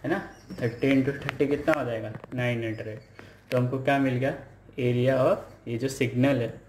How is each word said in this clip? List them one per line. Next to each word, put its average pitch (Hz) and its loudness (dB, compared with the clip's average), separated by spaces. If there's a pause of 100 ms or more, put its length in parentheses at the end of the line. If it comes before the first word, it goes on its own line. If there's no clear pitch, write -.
है 143 -4
ना? 190 0 (440)
थर्टी 135 0
into 135 2 (100)
thirty - 0
कितना 147 0
हो 127 -2
जाएगा? 110 -4 (220)
नाइन 120 0
हंड्रेड। 110 -8 (500)
तो 127 2
हमको 127 0
क्या 139 4
मिल 131 2
गया? 135 0 (420)
Area 123 2
of, - -2
ये 117 -4
जो 131 -2
signal 127 2
है 117 -2 (140)